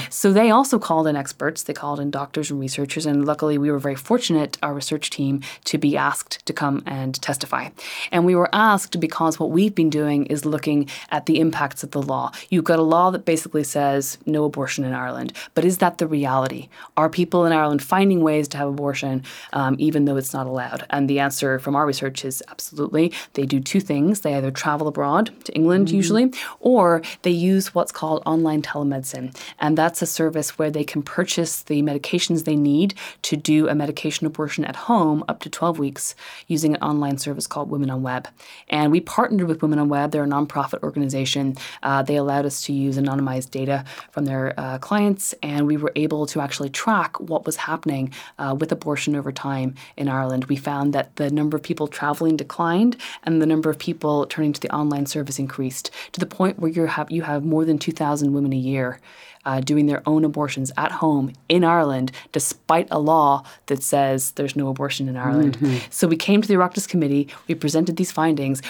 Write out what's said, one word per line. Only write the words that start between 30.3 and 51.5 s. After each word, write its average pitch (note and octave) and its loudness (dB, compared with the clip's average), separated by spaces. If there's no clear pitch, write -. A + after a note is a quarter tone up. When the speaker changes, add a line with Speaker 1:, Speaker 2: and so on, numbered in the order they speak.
Speaker 1:
where D#3 0
they D3+ -2
can C#3+ -4
purchase E3+ -2
the D3 0
medications D3+ 0
they D#3 2
need D3 2
to - -2
do D3+ 2
a - 0
medication D3 -4
abortion D3+ -4
at C#3 -6
home D#3 2
up - -4
to - -12
twelve E3 -2
weeks C#3 -4
using D3+ 2
an - -6
online C#3+ 0
service C#3+ -6
called - -8
Women C#3+ -2
on C3 -4
Web. B2+ -6
And D3+ 2
we E3+ 4
partnered G3 0
with D#3+ -2
Women D3+ 2
on D3 2
Web. D3 0
They're D3+ 0
a C#3+ 0
nonprofit C#3+ -2
organization. C3+ -2
Uh, C#3 2
they D3 0
allowed C#3+ 0
us C#3 -4
to D3 -4
use C#3 0
anonymized C3+ -2
data C3+ -2
from C#3+ -2
their, C3+ -2
uh, C3 -6
clients, G#3 0
and D3 0
we D3+ 2
were D3 -2
able D3+ 0
to D3+ -4
actually C#3 -6
track F#3 -2
what D#3+ -4
was D#3 -4
happening, C#3 -4
uh, C#3 -2
with D3 -4
abortion D3 -2
over C#3+ -4
time C3+ -4
in C#3 -2
Ireland. C3 0
We C#3 0
found C#3+ -2
that C3+ -2
the D3 0
number D3 0